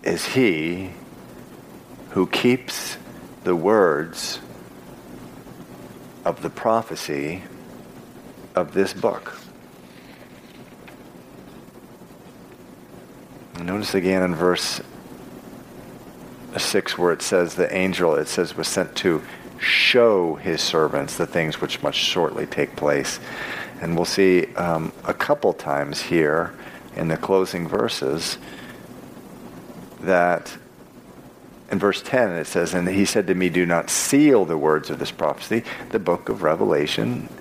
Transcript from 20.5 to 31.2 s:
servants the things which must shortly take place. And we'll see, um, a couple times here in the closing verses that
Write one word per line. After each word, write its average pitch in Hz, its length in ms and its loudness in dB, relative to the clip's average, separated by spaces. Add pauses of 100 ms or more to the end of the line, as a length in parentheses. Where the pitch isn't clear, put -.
servants 73 560 2
the 85 100 0
things 80 340 -2
which - 220 -4
must 73 160 0
shortly - 480 0
take - 280 -2
place. - 460 0 (600)
And 85 140 -2
we'll 82 100 2
see, 90 520 4
um, 82 360 0 (120)
a - 100 -2
couple - 380 2
times 71 500 -4
here 80 500 2 (440)
in 82 120 -2
the 80 80 0
closing 92 520 0
verses 85 720 -2 (1600)
that 87 560 2 (1120)